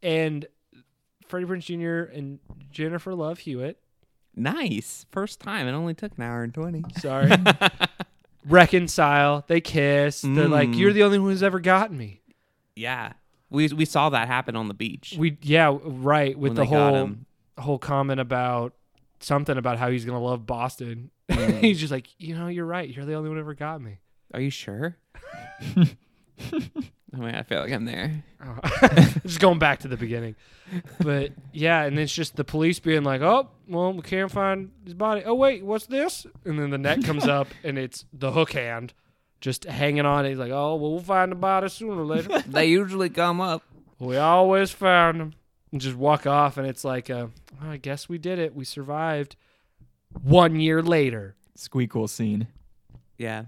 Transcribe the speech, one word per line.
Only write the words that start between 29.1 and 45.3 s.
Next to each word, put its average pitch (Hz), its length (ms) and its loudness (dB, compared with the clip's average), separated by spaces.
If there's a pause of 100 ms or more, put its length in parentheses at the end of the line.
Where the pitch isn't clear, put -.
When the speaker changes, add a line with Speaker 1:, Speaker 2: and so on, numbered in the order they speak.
Speaker 1:
Just 170 140 -4
going 180 180 6
back 147 220 2
to 139 80 -12
the 127 80 -6
beginning. 117 380 -6 (680)
But, 143 320 0 (200)
yeah, 160 320 2
and 143 140 -2
it's 151 140 -2
just 160 240 -6
the 147 80 -2
police 160 360 0
being 156 240 2
like, 135 180 0
"Oh, 233 260 4 (200)
well, 180 260 -2
we 170 80 -10
can't 190 280 -4
find 196 420 -4 (120)
his 185 100 -18
body. 208 300 -2
Oh, 226 100 0
wait, 262 300 2
what's 214 220 -4
this?" 285 400 -4 (180)
And 156 140 -4
then 147 120 -2
the 139 80 -4
net 139 260 0
comes 147 220 0
up, 143 200 2 (100)
Speaker 2:
<laughs> - 80 -20
Speaker 1:
and 139 140 -4
it's 131 340 -10
the 131 200 -6
hook 156 200 2
hand 120 400 -6 (480)
just - 240 -6
hanging 143 400 0
on. 143 220 2
He's 135 120 -4
like, 123 140 -6
"Oh, 143 240 -2
well, 151 160 -2
we'll 170 80 -4
find 185 320 0
the 180 40 -8
body 190 340 0
sooner 208 320 -8
or - 20 -4
later." 160 400 -2
Speaker 2:
<laughs> - 20 -14
They 147 200 2
usually 185 440 2
come 175 300 0
up. 175 220 -2 (360)
Speaker 1:
"We 127 200 -4
always 185 520 6
found 175 500 4
him." 156 120 -8 (380)